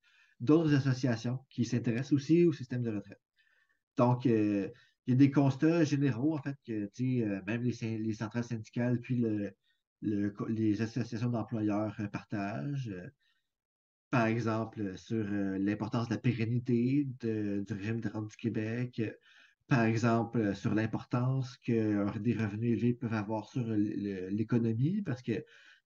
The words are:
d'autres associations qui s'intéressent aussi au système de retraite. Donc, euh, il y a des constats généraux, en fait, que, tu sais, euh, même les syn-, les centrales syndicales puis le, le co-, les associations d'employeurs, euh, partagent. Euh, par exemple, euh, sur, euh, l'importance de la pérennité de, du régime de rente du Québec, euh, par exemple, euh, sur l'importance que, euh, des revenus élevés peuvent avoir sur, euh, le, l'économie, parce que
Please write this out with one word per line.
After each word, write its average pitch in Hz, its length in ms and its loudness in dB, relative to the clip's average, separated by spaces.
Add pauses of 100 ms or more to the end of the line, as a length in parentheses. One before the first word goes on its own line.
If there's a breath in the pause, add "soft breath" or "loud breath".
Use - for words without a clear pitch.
(400 soft breath)
d'autres 151 360 6
associations 131 640 2 (100)
qui 120 160 -2
s'intéressent 120 480 -2
aussi 160 320 4
au 165 80 4
système 123 300 -6
de 113 80 -2
retraite. 101 300 -8 (760)
Donc, 123 280 4
euh, 104 440 4 (380 soft breath)
il 127 40 2
y - 20 4
a 127 40 4
des 139 120 8
constats 151 540 4
généraux, 139 520 0
en 135 60 -4
fait, 139 240 -8
que, 107 220 -4
tu 127 320 -2
sais, 113 80 0
euh, 98 180 -4
même 117 160 -4
les 120 120 -2
syn-, 113 280 -4
les 110 120 -2
centrales 117 300 -4
syndicales 120 560 -2
puis 120 180 -4
le, 107 380 -2 (460)
le 104 280 0
co-, 110 180 -8
les 110 340 0
associations 117 480 -4
d'employeurs, 110 680 -2
euh, 104 80 -4
partagent. 117 840 -6
Euh, 90 180 -10 (1000)
par 120 160 4
exemple, 113 560 0
euh, 95 160 -4
sur, 113 260 -4
euh, 98 360 -2
l'importance 107 500 -2
de 110 60 0
la 107 40 -4
pérennité 120 880 0 (120)
de, 104 480 -2
du 110 60 -4
régime 110 280 -4
de 107 80 -4
rente 107 200 -6
du - 60 -20
Québec, 117 640 -4
euh, 107 120 -2 (560 soft breath)
par 120 160 4
exemple, 113 560 2
euh, 104 160 2
sur 101 180 -2
l'importance 127 840 -2
que, - 140 -4
euh, 104 480 0
des 117 140 0
revenus 110 400 0
élevés 117 200 2
peuvent 117 200 -4
avoir 107 340 -4
sur, 135 140 -6
euh, 110 160 -2
le, 101 520 -2
l'économie, 117 720 0
parce 131 180 -6
que 110 240 -4 (400 soft breath)